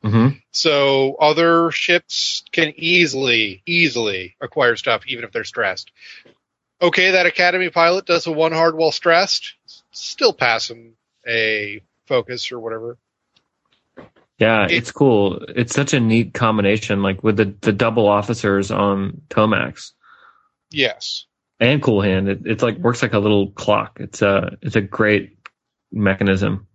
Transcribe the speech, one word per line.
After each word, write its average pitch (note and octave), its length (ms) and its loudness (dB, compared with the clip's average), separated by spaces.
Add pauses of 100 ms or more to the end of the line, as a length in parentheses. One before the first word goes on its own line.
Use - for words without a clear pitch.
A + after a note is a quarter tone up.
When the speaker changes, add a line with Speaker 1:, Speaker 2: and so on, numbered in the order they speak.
Speaker 1:
Mm-hmm. A2+ 340 2 (120)
Speaker 2:
So C#3 680 2
other E3 500 4
ships - 800 -2
can D#3 240 0
easily, C3+ 880 0
easily A#2 760 -2
acquire B2 360 0
stuff, A2 300 -2
even A#2+ 180 -10
if G2 80 -18
they're A2 120 -6
stressed. G2 460 -6 (880)
Okay, F#3 320 2
that F3+ 140 2
Academy F3+ 440 0
pilot F3 360 2
does E3+ 200 0
a E3 60 -4
one D#3+ 200 0
hard E3 240 2
while D#3+ 160 2
stressed. - 600 0 (380)
Still - 420 -2
pass A#2 360 0
him A#2 240 -20 (320)
a G#2+ 540 -4 (260)
focus B2 460 -4
or A#2+ 80 -12
whatever. A2+ 380 -10 (1400)
Speaker 1:
Yeah, A2 280 4
Speaker 2:
It E3 60 -2
Speaker 1:
it's - 200 -4
cool. G#2+ 560 2
It's A#2+ 260 -4
such C#3 200 0
a C3 60 2
neat A2+ 340 0
combination, G#2+ 680 0
like, F#2+ 220 -2
with G#2+ 140 2
the, G2+ 240 0
the A2 100 2
double A2+ 340 2
officers G#2 640 0
on G2 600 -2
Tomax. G#2+ 640 0 (800)
Speaker 2:
Yes. - 540 -6 (340)
Speaker 1:
And C#3 240 2
Cool G#2+ 200 2
Hand. G2 260 0
It, G2 160 -4
it's A#2 180 -2
like, A2+ 140 -2
works A#2 240 -2
like A2+ 140 -2
a G#2+ 40 2
little G2+ 340 2
clock. - 460 -2
It's - 220 -12
a, G2 400 0
it's - 160 -4
a G#2 60 2
great G#2 560 -2 (520)
mechanism. G2 840 0